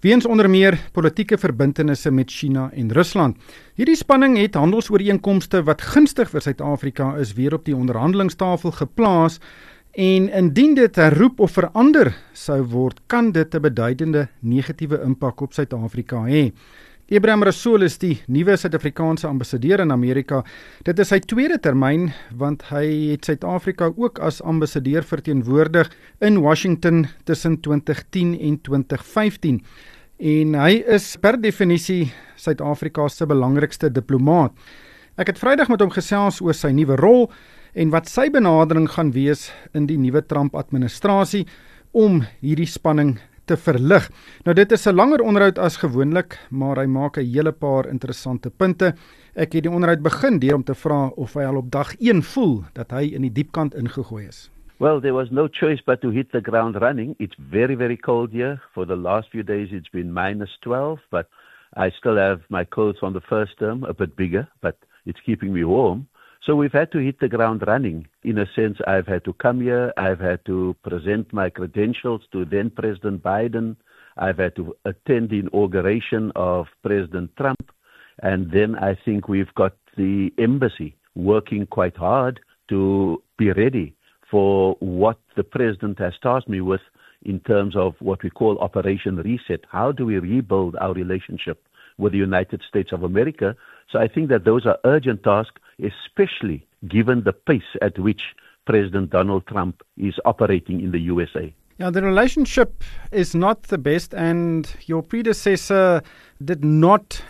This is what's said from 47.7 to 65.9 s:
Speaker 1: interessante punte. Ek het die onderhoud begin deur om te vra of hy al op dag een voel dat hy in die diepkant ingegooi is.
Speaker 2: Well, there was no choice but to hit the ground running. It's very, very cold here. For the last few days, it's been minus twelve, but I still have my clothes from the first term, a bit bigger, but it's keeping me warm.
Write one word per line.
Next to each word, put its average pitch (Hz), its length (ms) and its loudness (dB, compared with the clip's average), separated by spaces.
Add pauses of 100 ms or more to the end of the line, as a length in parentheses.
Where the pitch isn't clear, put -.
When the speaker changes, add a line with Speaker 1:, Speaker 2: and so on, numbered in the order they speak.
Speaker 1:
interessante 127 600 -8
punte. 180 440 0 (420)
Ek 160 180 -2
het 160 100 0
die 165 80 -2
onderhoud 175 300 2
begin 180 380 0
deur 135 160 2
om 135 80 0
te 135 120 -6
vra 143 400 -2
of 123 180 -10
hy 147 100 -4
al 135 140 -2
op 127 140 -8
dag 143 280 -4
een 226 220 4
voel 139 420 -2 (100)
dat - 180 -12
hy 139 220 -4
in 127 80 -6
die 131 100 -4
diepkant 147 440 -4
ingegooi 113 520 -8
is. - 220 -20 (300)
Speaker 2:
Well, 147 200 2
there 131 140 -2
was 127 160 -2
no 143 180 0
choice 151 380 -2
but 131 160 0
to 123 80 -2
hit 127 220 -4
the 117 100 -2
ground 113 340 -2
running. 120 440 -2
It's 101 180 -10
very, 104 380 -2
very 120 220 -4
cold 120 340 -2
here. 127 280 -6 (140)
For 92 120 -8
the 90 100 -6
last 92 340 -4
few 110 140 -10
days, 104 280 -6
it's 92 180 -14
been 87 220 -8
minus 95 500 -6
twelve, 139 380 -4 (120)
but 85 160 -4 (500)
I 92 140 -2
still 110 260 -2
have 98 320 0
my 90 160 -4
clothes 104 340 -4
from 95 140 -6
the 92 80 -10
first 107 380 -6
term, 113 240 -6
a - 100 -8
bit 90 220 -6
bigger, 95 320 -4 (140)
but 85 160 -6 (280)
it's 90 160 -12
keeping 101 320 -4
me 87 100 -2
warm. 107 440 0 (360)